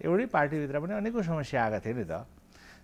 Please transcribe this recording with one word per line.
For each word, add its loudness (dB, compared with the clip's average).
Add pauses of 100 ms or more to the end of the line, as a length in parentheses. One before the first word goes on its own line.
एउटै 4
पार्टीभित्र 0
पनि -4
अनेकौँ -2
समस्या 0
आएका 0
थिए -4
नि -2
त। -6 (580)